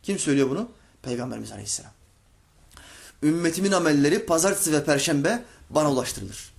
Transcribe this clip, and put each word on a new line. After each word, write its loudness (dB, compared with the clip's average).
Kim -4
söylüyor 2
bunu? -4
Peygamberimiz -8
Aleyhisselam. -10
"Ümmetimin 0
amelleri 4
pazartesi 0
ve 2
perşembe 0
bana 2
ulaştırılır." -6